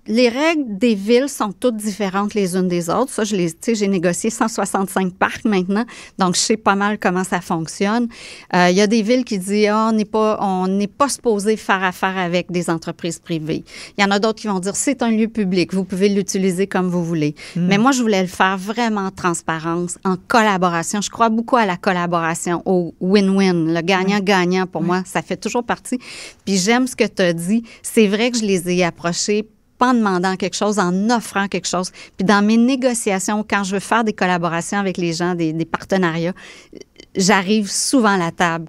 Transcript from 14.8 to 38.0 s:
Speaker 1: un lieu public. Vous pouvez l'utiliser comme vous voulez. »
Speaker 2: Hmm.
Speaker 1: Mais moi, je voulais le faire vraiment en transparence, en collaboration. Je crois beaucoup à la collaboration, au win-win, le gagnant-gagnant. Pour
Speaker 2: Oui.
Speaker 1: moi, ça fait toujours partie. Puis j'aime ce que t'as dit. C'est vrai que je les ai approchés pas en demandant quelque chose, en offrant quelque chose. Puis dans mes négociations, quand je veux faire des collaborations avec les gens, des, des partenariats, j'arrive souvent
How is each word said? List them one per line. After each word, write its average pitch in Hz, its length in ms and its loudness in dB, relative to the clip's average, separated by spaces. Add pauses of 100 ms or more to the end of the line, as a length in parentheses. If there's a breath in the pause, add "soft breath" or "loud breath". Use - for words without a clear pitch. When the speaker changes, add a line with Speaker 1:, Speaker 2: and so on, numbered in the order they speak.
Speaker 1:
un 233 100 0
lieu 220 180 2
public. 190 440 0
Vous 190 120 0
pouvez 190 260 0
l'utiliser 190 560 0
comme 185 220 0
vous 175 140 0
voulez. » 160 320 -2 (220 loud breath)
Speaker 2:
Hmm. 175 120 0
Speaker 1:
Mais 196 100 4
moi, 254 140 4
je 254 100 0
voulais 214 200 2
le 180 40 -2
faire 190 320 0
vraiment 214 440 -2
en 190 100 -4
transparence, 170 920 -4
en 185 120 0
collaboration. 185 840 0
Je - 80 -4
crois 233 200 2
beaucoup 233 260 0
à 233 120 4
la 175 100 -2
collaboration, 175 880 -2
au 175 360 0
win-win, 185 720 2
le 170 80 0
gagnant-gagnant. 185 840 2
Pour 175 140 -6
Speaker 2:
Oui. 165 80 -2
Speaker 1:
moi, 185 180 0
ça 170 160 -4
fait 185 140 -6
toujours 233 260 -4
partie. 240 380 -6 (440 loud breath)
Puis 190 120 0
j'aime 233 320 2
ce - 80 -12
que 233 100 2
t'as 185 260 0
dit. 180 300 0 (180 loud breath)
C'est 220 280 4
vrai 220 240 0
que 247 60 -2
je 220 60 -4
les 185 260 0
ai 180 120 2
approchés 175 640 -2 (320)
pas 247 120 2
en 254 40 4
demandant 190 400 2
quelque 185 220 -4
chose, 208 240 0
en 190 300 0
offrant 202 360 -2
quelque 180 220 -6
chose. 180 240 -4 (240 loud breath)
Puis 196 80 -4
dans 202 200 4
mes 220 120 4
négociations, 226 920 0
quand 202 140 0
je 190 120 -4
veux 190 60 -2
faire 233 220 0
des 214 120 -2
collaborations 175 640 -2
avec 190 180 -2
les 170 160 -2
gens, 175 240 -2
des, 165 160 0
des 165 120 -2
partenariats, 170 680 -2 (800 loud breath)
j'arrive 196 560 2
souvent 220 440 2